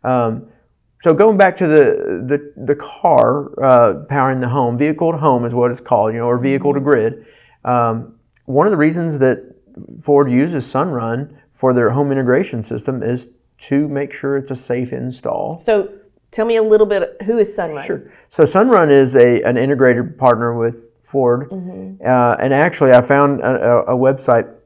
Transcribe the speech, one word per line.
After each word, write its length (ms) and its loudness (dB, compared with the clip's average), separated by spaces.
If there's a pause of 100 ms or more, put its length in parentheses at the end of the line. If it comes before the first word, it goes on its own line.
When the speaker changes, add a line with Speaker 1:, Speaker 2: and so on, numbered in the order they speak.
Speaker 1:
Um, 420 -4 (520)
so 140 2
going 240 4
back 200 2
to 100 -2
the, 640 2
the, 80 -2 (260)
the 100 0
car, 760 0 (100)
uh, 480 4
powering 300 0
the 100 -4
home, 280 -2
vehicle 340 -2
to 60 -6
home 280 0
is 80 -6
what 180 2
it's 100 -10
called, 320 0
you 60 -6
know, 80 -4
or 100 0
vehicle 360 -2
to 60 -2
Speaker 2:
Mm-hmm. 100 -2
Speaker 1:
grid. 360 0 (400)
Um, 500 -2 (300)
one 220 0
of 40 0
the 60 0
reasons 420 -2
that 180 2 (640)
Ford 300 2
uses 340 -2
Sunrun 680 -6 (160)
for 220 -2
their 180 2
home 200 -2
integration 520 -2
system 400 -8
is 260 -6 (400)
to 200 0
make 240 -6
sure 240 -4
it's 140 -8
a 40 -6
safe 380 -6
install. 680 -8
Speaker 2:
So 300 -2 (420)
tell 140 -4
me 120 -2
a 60 0
little 240 4
bit, 160 -2 (220)
who 120 -2
is 180 -2
Sunrun? 300 -8
Speaker 1:
Sure. 260 -10 (180)
So 140 2
Sunrun 480 4
is 240 4
a, 280 6
an 140 0
integrated 600 0
partner 400 0
with 340 -6 (120)
Ford. 460 -2
Speaker 2:
Mm-hmm. 560 -14
Speaker 1:
Uh, 340 2
and 140 0
actually, 380 2
I 100 8
found 380 0
a, 80 -4 (180)
a, 300 0
a 20 -4
website. 560 0 (120)